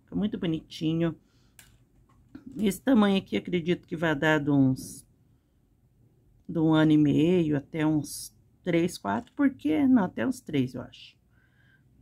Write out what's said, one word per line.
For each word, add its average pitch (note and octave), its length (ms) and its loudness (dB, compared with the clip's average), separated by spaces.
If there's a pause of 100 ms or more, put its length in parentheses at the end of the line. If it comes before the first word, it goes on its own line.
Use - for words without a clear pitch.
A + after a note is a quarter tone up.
fica - 140 -12
muito G3+ 200 -2
bonitinho. D#3+ 800 -4 (1400)
Esse G3 240 -2
tamanho G#3 360 4
aqui, - 180 -4
acredito F3 500 -4
que E3 100 -10
vai D#3 200 0
dar D#3 240 2
de C#3+ 100 -2
uns, C3+ 560 0 (1400)
de E3 100 -6
um D#3+ 160 4
ano D#3 160 4
e D3+ 80 6
meio D3+ 580 2
até D#3 300 -4
uns - 500 -4 (280)
três, F3 340 -2
quatro, G#3 380 -6
porque, C#4+ 500 0
não, B3+ 160 4
até G#3+ 240 -4
uns C4 140 -6
três, C3+ 340 -2
eu B2 80 -10
acho. - 340 -20 (840)